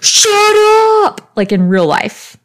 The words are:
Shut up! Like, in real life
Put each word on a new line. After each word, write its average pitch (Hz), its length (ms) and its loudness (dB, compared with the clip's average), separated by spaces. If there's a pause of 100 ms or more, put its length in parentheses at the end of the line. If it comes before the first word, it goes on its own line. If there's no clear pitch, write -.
Shut 427 540 0 (500)
up! - 300 -8
Like, 196 160 -4
in 185 180 0
real 185 160 0
life - 600 -6